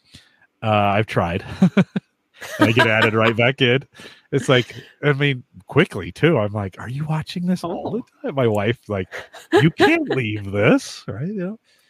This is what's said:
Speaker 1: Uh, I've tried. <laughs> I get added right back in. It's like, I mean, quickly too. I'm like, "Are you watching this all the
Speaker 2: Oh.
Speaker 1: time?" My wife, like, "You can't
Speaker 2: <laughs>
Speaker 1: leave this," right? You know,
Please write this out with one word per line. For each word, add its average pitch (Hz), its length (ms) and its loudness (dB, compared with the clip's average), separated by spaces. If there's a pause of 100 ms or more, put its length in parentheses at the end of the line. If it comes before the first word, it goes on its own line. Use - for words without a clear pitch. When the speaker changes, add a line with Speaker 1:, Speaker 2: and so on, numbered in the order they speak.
(640)
Speaker 1:
Uh, 113 60 -6
I've 104 380 2
tried. 90 380 -2 (160)
<laughs> - 1000 -2
I 113 120 4
get 110 140 4
added 110 280 2
right 113 220 2
back 123 260 2
in. 127 220 2 (480)
It's 135 160 -2
like, 127 260 2 (280)
I 143 100 2
mean, 139 300 -2 (240)
quickly 107 460 0
too. 156 260 2
I'm 104 140 0
like, 101 260 -6
"Are - 100 -12
you 139 160 -8
watching 156 420 -6
this 180 180 -2
all 175 260 -6
the 202 80 -6
Speaker 2:
Oh. 262 80 -12 (160)
Speaker 1:
time?" 226 120 -8
My 131 120 0
wife, 104 320 0 (100)
like, 98 200 -6 (440)
"You 170 180 6
can't 320 380 2
Speaker 2:
<laughs> - 80 -4
Speaker 1:
leave 107 340 -6
this," 117 560 0
right? 110 220 -8
You 214 60 -8
know, 196 240 -8 (320)